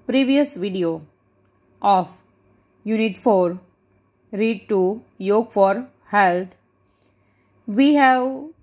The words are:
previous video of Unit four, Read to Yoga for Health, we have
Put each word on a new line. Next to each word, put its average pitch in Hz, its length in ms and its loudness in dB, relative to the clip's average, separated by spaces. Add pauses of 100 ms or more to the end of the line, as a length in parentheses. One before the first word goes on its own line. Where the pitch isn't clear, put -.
previous 269 480 0
video 175 480 -6 (800)
of 196 260 2 (760)
Unit 214 320 -2
four, 185 420 0 (720)
Read 214 380 -4
to 202 340 -2 (160)
Yoga 208 320 0
for 202 380 0 (180)
Health, 185 480 0 (1120)
we 269 280 2
have 262 360 2 (320)